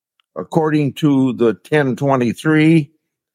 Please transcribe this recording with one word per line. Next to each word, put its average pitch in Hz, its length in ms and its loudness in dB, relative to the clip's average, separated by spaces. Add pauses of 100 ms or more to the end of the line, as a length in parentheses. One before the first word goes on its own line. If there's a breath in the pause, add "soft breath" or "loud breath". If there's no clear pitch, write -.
(360)
According 151 580 -2
to 131 380 0
the 110 220 0
ten 135 420 -2
twenty-three, 147 920 0 (440)